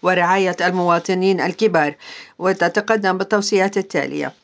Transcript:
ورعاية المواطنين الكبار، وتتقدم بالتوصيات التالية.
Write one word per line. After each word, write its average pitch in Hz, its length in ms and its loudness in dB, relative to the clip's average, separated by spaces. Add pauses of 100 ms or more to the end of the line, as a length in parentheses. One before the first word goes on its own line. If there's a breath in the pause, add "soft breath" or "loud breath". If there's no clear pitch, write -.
ورعاية 180 580 2
المواطنين 180 800 0
الكبار، 165 540 0 (440 loud breath)
وتتقدم 190 800 0
بالتوصيات 196 580 0
التالية. 143 560 -4 (120)